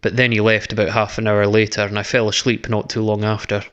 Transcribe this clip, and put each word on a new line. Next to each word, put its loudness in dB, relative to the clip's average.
but -2
then 2
he 2
left 2
about 0
half 0
an -2
hour 4
later 2
and -2
I -4
fell 0
asleep -2
not -2
too -4
long 0
after. -2